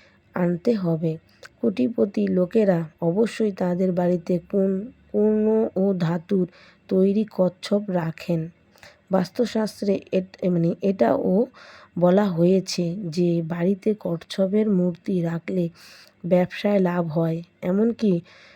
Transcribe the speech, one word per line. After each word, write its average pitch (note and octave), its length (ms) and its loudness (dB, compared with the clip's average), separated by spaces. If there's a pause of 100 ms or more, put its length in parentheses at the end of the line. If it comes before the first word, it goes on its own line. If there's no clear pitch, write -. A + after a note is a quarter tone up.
(340)
আনতে F3+ 400 0
হবে। E3 440 -2 (420)
কোটিপতি A3 640 0
লোকেরা F3+ 640 2 (120)
অবশ্যই G#3 520 0
তাদের F#3 400 -2
বাড়িতে F3+ 460 0
কোন, G3 520 -2 (220)
কোন G#3+ 640 2
ও G3 180 2
ধাতুর F3 540 -2 (400)
তৈরি G3 420 2
কচ্ছপ F#3 580 -2
রাখেন। E3 600 -4 (640)
বাস্তুশাস্ত্রে G3+ 880 -2 (120)
এট-, F#3 380 -2
মানে E3+ 320 2
এটাও G3 640 2 (520)
বলা F3+ 260 4
হয়েছে F3 720 0
যে E3+ 460 0
বাড়িতে F3+ 580 -2
কচ্ছপের F#3+ 680 -2
মূর্তি F3+ 500 0
রাখলে E3+ 480 -2 (580)
ব্যবসায় F3+ 520 0
লাভ F3 280 0
হয়, E3 360 -2 (200)
এমনকি G3+ 580 0 (360)